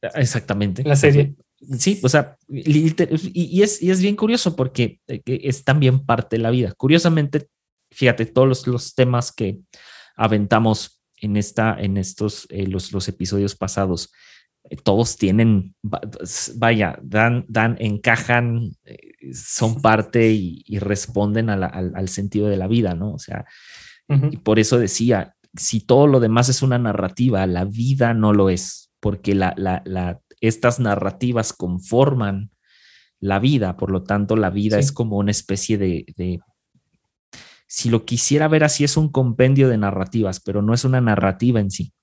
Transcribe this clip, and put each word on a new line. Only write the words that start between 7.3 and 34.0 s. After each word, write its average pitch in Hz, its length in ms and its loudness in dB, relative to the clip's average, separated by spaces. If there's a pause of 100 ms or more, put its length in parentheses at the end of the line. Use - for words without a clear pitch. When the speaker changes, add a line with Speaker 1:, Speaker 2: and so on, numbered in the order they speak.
Speaker 1:
fíjate, 117 340 0
todos 131 220 2
los, 127 200 0
los 123 280 -4
temas 123 360 0
que 95 280 -6 (560)
aventamos 107 880 0 (160)
en 104 200 -4
esta, 110 420 0
en 98 180 -2
estos, - 520 -6
eh, 98 180 -6
los, 95 240 -6
los 98 160 -6
episodios 101 480 -4
pasados, 95 560 -4 (580)
eh, - 60 -14
todos 107 420 -4
tienen, 101 640 -2
va-, 104 180 -10 (200)
s-, - 360 -10
vaya, 110 440 0
dan, 113 460 0
dan, 113 320 -2
encajan, 117 920 -2 (120)
eh, - 500 -20
son 113 480 -2
parte 110 520 4
y, 90 340 -4
y 104 120 -6
responden 104 720 -2
a 104 60 0
la, 92 120 -2
al, 92 280 -6
al 95 140 -6
sentido 101 380 -2
de 101 100 0
la 92 100 -4
vida, 107 280 0
¿no? 98 180 -6
O - 60 -12
sea, - 260 -12 (640)
Speaker 2:
Ujú. 143 220 2
Speaker 1:
y 147 60 -10
por 110 220 2
eso 110 180 4
decía, 113 580 0 (200)
si - 240 -2
todo 139 260 6
lo 135 140 6
demás 117 300 4
es 127 120 0
una 127 160 2
narrativa, 104 720 0
la 90 180 0
vida 117 480 0
no 107 200 4
lo 98 180 4
es, - 480 -6
porque 101 340 -2
la, 92 240 0
la, 95 280 -4
la, 92 340 -6 (220)
estas 117 380 0
narrativas 107 760 -2
conforman 104 1000 0 (680)
la 98 200 0
vida, 110 380 0
por 95 120 -4
lo 92 140 -2